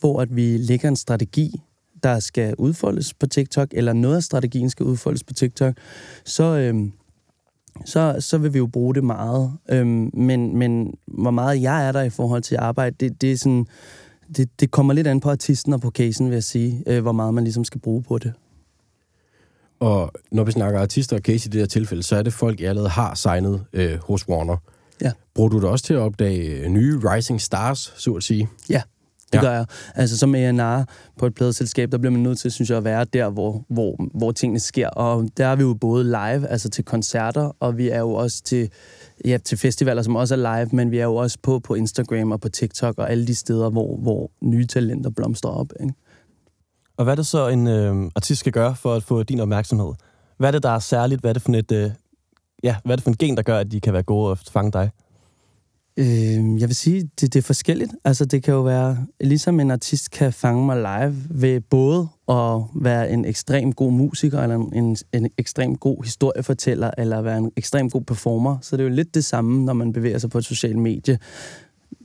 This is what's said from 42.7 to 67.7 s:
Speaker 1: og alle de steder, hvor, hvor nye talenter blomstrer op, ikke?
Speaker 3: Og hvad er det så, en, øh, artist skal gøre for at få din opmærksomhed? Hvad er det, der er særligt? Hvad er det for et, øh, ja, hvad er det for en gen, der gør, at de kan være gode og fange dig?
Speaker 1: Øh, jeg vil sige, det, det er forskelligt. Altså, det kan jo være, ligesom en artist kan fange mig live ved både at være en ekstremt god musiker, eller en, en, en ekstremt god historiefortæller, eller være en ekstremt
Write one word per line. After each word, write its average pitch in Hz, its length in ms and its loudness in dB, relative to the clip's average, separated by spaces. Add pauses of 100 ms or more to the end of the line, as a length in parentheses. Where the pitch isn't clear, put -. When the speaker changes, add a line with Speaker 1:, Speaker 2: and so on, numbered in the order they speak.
Speaker 1:
og - 120 -2
alle 117 160 0
de 120 80 0
steder, 113 360 0
hvor, - 260 -2
hvor 117 340 -2 (120)
nye 120 240 2
talenter 123 440 -4
blomstrer 113 400 -6
op, - 300 -6
ikke? 131 140 -6 (1040)
Speaker 3:
Og 123 60 2
hvad 131 100 2
er - 20 2
det 151 100 -2
så, 143 220 2
en, 123 180 4
øh, 101 500 2
artist 135 240 -2
skal 131 120 0
gøre 117 240 2
for 120 180 -2
at 113 80 -2
få 117 200 0
din 120 180 -2
opmærksomhed? 104 520 0 (460)
Hvad 135 100 2
er - 20 4
det, 147 120 0
der 135 80 2
er 113 80 2
særligt? 127 420 0
Hvad 117 100 0
er - 20 0
det 117 100 -2
for 127 100 2
et, 110 200 0
øh, 104 180 0 (720)
ja, 120 220 0
hvad 123 80 0
er 127 40 2
det 131 60 -4
for - 80 2
en 113 60 2
gen, 139 200 0
der 110 60 0
gør, 110 160 2
at 101 140 -2
de 107 80 -2
kan 104 120 0
være 92 100 2
gode 104 280 0
og 92 80 -2
fange 104 340 -2
dig? 98 180 0 (1080)
Speaker 1:
Øh, 110 640 2
jeg 117 80 2
vil 120 60 -2
sige, 180 280 2 (180)
det, 135 140 4
det - 20 4
er 135 60 6
forskelligt. - 500 0 (120)
Altså, 135 200 4
det 135 180 0
kan 143 120 2
jo 135 80 4
være, 127 440 0 (140)
ligesom 151 400 4
en 139 100 4
artist - 400 -2
kan 135 220 0
fange 123 340 2
mig 131 100 2
live 113 380 0 (160)
ved 131 300 2
både 143 480 2 (200)
at 117 340 2 (200)
være 120 280 2
en 117 140 2
ekstremt 131 520 0
god 131 160 2
musiker, 139 500 2
eller 117 140 0
en, 117 280 0
en, 113 120 0 (160)
en 117 260 0
ekstremt 127 420 -2
god 135 240 0
historiefortæller, 127 920 0
eller 110 240 0
være 110 160 -2
en 110 180 0
ekstremt 127 360 -2